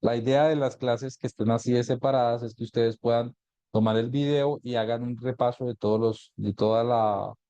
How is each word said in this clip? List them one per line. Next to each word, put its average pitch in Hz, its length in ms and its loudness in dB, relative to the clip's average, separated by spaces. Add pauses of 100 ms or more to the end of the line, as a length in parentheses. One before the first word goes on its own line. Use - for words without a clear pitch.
La 117 140 0
idea 131 320 2
de 156 80 4
las 135 220 -2
clases 127 400 -4
que - 100 -8
estén 110 240 -2
así 117 220 0
de 120 100 2
separadas 123 600 0
es 117 120 -8
que - 80 -10
ustedes 117 340 0
puedan 117 380 0 (360)
tomar 110 260 2
el 117 120 0
video 143 540 0
y 123 120 -6
hagan 117 280 -2
un 123 140 -6
repaso 120 480 -2
de 123 100 -4
todos 107 240 0
los, 110 360 -2
de 104 180 -4
toda 110 300 2
la 107 500 0 (160)